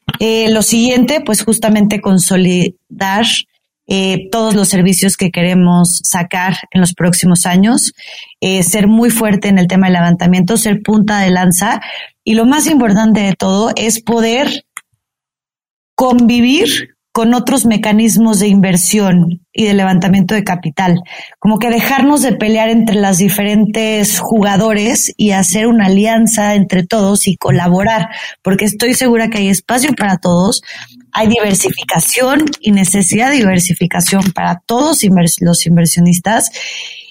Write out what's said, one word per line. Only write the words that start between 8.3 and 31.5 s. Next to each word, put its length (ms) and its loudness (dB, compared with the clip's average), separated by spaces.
eh, 220 -2
ser 260 0
muy 220 4
fuerte 380 -2
en 100 2
el 100 2
tema 200 2
de 60 2
levantamiento, 600 2
ser 280 -2
punta 360 2
de 120 2
lanza, 500 0
y 120 0
lo 100 2
más 220 2
importante 540 2
de 120 0
todo 420 -2
es 280 -4
poder 640 -2
convivir 960 2
con 240 0
otros 320 0
mecanismos 720 2
de 80 2
inversión 960 2
y 120 -2
de 100 2
levantamiento 580 0
de 100 -2
capital, 560 -2
como 220 0
que 100 -2
dejarnos 540 0
de 100 0
pelear 360 0
entre 260 2
las 240 2
diferentes 1000 0
jugadores 960 -2
y 140 0
hacer 380 0
una 180 2
alianza 720 0
entre 320 0
todos 400 0
y 80 -2
colaborar, 760 0
porque 240 -2
estoy 300 -2
segura 340 0
que 80 -6
hay 120 0
espacio 440 -2
para 240 -2
todos, 460 0
hay 160 0
diversificación 1160 -2